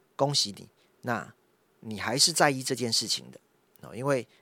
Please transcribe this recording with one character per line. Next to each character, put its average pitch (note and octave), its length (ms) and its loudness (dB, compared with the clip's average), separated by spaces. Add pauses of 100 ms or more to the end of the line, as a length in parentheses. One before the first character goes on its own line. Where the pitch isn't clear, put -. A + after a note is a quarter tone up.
(160)
恭 C#3+ 180 2
喜 G2+ 240 0
你， F2+ 120 -16 (320)
那 A#2 320 -4 (480)
你 A2 180 -10
还 A2 180 -2
是 E3+ 140 4
在 D#3 180 6
意 C3 140 0
这 C3+ 100 -4
件 A#2 180 -2
事 A2+ 140 0
情 B1+ 260 -4
的， - 80 -20 (420)
哦， - 120 -16
因 A#2 120 -8
为 C3+ 200 2 (160)